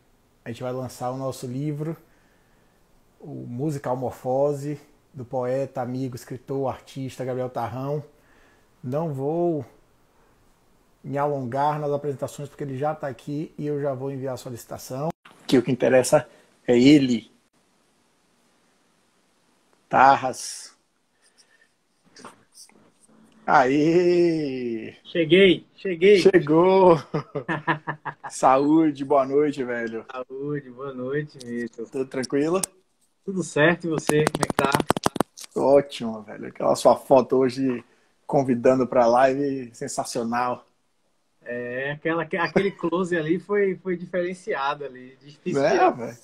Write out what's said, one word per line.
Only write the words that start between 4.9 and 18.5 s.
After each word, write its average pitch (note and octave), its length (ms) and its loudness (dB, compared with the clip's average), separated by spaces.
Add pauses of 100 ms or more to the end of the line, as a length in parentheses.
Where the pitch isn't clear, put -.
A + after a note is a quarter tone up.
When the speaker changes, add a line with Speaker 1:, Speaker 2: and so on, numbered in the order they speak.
Speaker 1:
do B2+ 140 -14
poeta, C3 560 -4
amigo, B2+ 340 -6
escritor, C3+ 540 -8
artista B2+ 560 -10
Gabriel B2+ 240 -4
Tarrão. C3 540 -6 (800)
Não D3 280 -6
vou D3+ 540 -2 (1400)
me C#3 140 -8
alongar C#3+ 600 -2
nas D3 120 -4
apresentações, C#3+ 560 -6
porque - 160 -14
ele C3+ 140 -8
já D3 160 -2
tá D3+ 140 -10
aqui D3 500 -10
e D3 80 -8
eu D3 160 -4
já C#3 140 -2
vou C3+ 160 -8
enviar C3 240 -8
a - 20 -12
solicitação. C3 720 -10 (380)
Que C#3 100 4
o A#2 60 4
que - 80 -2
interessa B2 580 2 (380)
é B2 100 4
ele. B2+ 540 6 (2500)